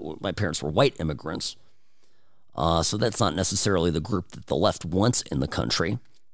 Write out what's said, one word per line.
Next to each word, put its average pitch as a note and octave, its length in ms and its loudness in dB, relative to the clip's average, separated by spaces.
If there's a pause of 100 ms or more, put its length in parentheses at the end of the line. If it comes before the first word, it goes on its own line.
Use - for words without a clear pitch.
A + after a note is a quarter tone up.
(220)
my G2 100 -2
parents E2+ 300 -2
were D2 80 -2
white A#2+ 300 4
immigrants. D#2 560 -4 (1000)
Uh, E2 280 2
so G#2+ 120 0
that's A2 240 0
not F2 160 2
necessarily F#2 540 2
the D#2+ 100 2
group F#2 300 -4
that - 160 -14
the - 100 0
left F2+ 300 2
wants G2 380 2
in - 160 -2
the C2 80 0
country. E2+ 500 -2 (360)